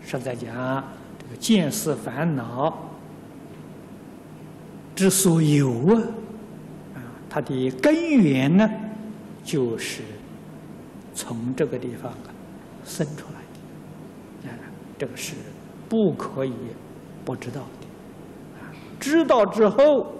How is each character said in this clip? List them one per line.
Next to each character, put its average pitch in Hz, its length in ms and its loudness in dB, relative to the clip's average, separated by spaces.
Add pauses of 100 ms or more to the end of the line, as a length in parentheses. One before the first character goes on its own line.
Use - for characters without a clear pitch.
实 143 120 -4
在 123 180 -4
讲， 127 480 -4 (340)
这 - 80 -16
个 120 100 -14
见 180 340 4
思 143 260 -2
烦 139 400 -2
恼 123 540 -4 (2000)
之 190 160 6
所 165 320 6
由 143 540 6
啊， 220 60 4 (920)
啊， - 80 -12 (260)
它 - 120 -2
的 131 320 0
根 330 380 4
源 151 460 8
呢， 214 140 8 (760)
就 120 320 0
是 - 260 -6 (1120)
从 120 420 -6
这 156 100 0
个 127 100 -4
地 123 120 -6 (120)
方 123 120 -10
啊 - 180 -16 (540)
生 - 220 -4 (100)
出 - 180 -14
来 - 1120 -18
的。 - 20 -12
啊， - 40 -12 (420)
这 139 100 -4
个 - 100 -10
是 - 180 -8 (540)
不 214 240 4
可 - 320 -4
以 131 80 -2 (720)
不 127 120 -4
知 - 140 -10
道 143 100 -10
的。 - 1000 -16
啊， - 120 -14 (260)
知 311 260 4
道 254 200 8
之 202 240 6
后 269 520 6